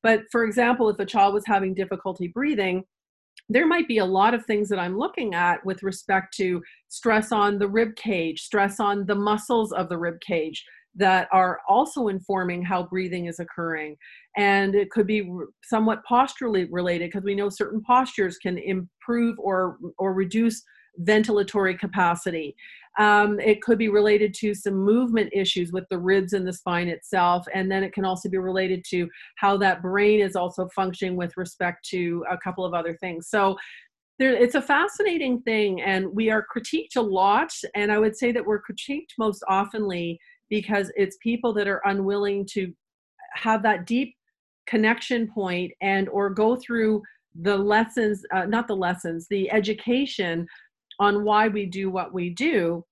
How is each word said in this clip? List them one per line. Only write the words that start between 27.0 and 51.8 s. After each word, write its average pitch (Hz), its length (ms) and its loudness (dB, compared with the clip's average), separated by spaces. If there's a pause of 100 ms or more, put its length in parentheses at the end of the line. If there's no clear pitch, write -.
And 190 160 0
then 190 140 0
it 190 80 -6
can 196 120 -2
also 185 240 -2
be 190 100 -2
related 185 520 -2
to 175 180 -2 (280)
how 202 220 2
that 185 240 2
brain 202 360 4
is 190 160 2
also 180 400 -2
functioning 185 420 -4
with 175 200 -6
respect 175 540 -6
to 170 380 -4
a 180 100 -4
couple 185 260 -6
of 175 100 -4
other 165 220 -4
things. 170 320 -10
So 196 280 2 (600)
there, 262 140 4
it's 240 240 4
a 262 60 2 (120)
fascinating 320 680 0
thing, 208 380 0
and 190 320 0
we 220 180 0
are 220 220 0
critiqued 277 440 -6
a 247 40 2
lot. 208 520 2 (240)
And 208 160 0
I 208 60 2
would 214 180 2
say 240 160 0
that 233 120 -2
we're 208 180 -2
critiqued 277 540 -10
most 214 320 -2
oftenly 190 680 -2 (320)
because 208 460 0
it's 196 260 0
people 233 300 0
that 202 160 0
are 190 160 -2
unwilling 202 680 0
to 185 200 -4 (600)
have 220 280 0
that 202 240 0
deep 247 300 -2 (500)
connection 226 640 0
point 180 380 -4 (100)
and, 196 280 0
or 202 220 0
go 220 260 2
through 220 460 0 (400)
the 196 140 2
lessons, 208 680 2 (100)
uh, 185 120 0
not 226 200 0
the 220 80 -2
lessons, 175 560 -4
the 196 220 -2
education 214 960 -2 (520)
on 208 220 4
why 214 240 4
we 208 180 -2
do 190 260 -4